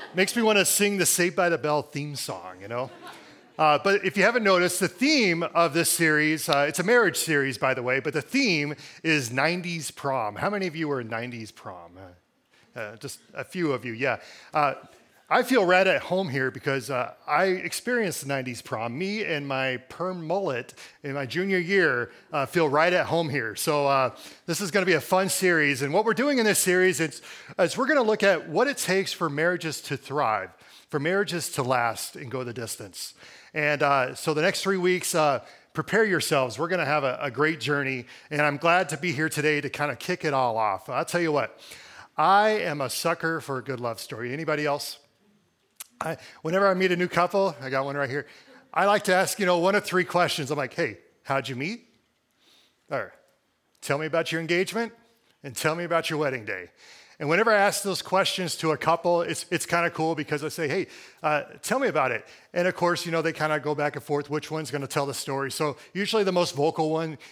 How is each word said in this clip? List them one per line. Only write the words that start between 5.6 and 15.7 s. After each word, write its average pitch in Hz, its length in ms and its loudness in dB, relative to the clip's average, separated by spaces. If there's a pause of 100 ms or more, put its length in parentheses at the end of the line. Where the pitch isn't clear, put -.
this 170 160 2
series, 156 580 2
uh, 143 220 4
it's - 100 -4
a 175 40 2
marriage 220 340 4
series, 139 400 0
by 131 160 0
the 127 80 -6
way, 127 180 0
but 139 140 -2
the 151 80 -2
theme 160 540 0 (280)
is 147 280 2
nineties 165 580 -2
prom. 120 460 -4
How 160 160 -2
many 196 160 -2
of 156 100 -8
you 160 100 -4
were 135 140 -2
in 113 80 -8
nineties 117 420 -8
prom? 87 460 -16
Uh, - 840 -20
uh, 107 160 -10
just 135 240 -12 (140)
a 135 100 -8
few 165 300 -2
of 117 100 -4
you, 120 80 -8
yeah. 117 280 -2 (340)
Uh, 143 220 0 (540)
I 240 140 2
feel 247 220 4
right 185 200 6